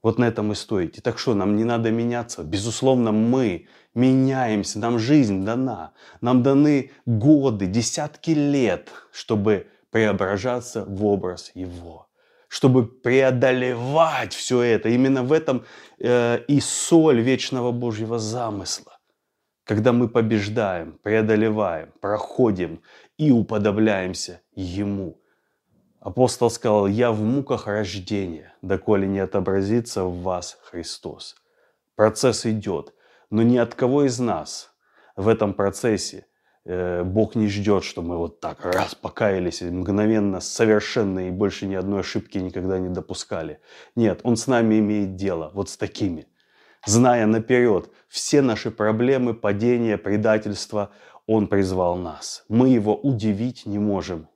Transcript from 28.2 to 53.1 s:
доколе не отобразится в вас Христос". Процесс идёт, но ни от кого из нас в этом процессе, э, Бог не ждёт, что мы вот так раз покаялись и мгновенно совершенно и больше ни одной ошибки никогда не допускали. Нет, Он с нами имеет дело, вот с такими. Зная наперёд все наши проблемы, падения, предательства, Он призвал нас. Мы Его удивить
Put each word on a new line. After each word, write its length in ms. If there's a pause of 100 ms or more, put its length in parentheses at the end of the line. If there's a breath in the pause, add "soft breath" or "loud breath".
доколе 480
не 120
отобразится 840
в 160
вас 380 (120)
Христос". 680 (600)
Процесс 480
идёт, 480 (380 soft breath)
но 120
ни 140
от 180
кого 300
из 160
нас 500 (460 soft breath)
в 120
этом 260
процессе, 720 (400)
э, 360
Бог 320
не 140
ждёт, 360
что 180
мы 160
вот 220
так 260
раз 280
покаялись 680
и 80
мгновенно 720
совершенно 880
и 20
больше 340
ни 100
одной 260
ошибки 360
никогда 420
не 120
допускали. 680 (360 loud breath)
Нет, 280
Он 120
с 100
нами 320
имеет 380
дело, 380
вот 160
с 80
такими. 480 (600 soft breath)
Зная 380
наперёд 680 (180 soft breath)
все 340
наши 280
проблемы, 640
падения, 640
предательства, 920 (360 loud breath)
Он 200
призвал 500
нас. 540
Мы 180
Его 260
удивить 720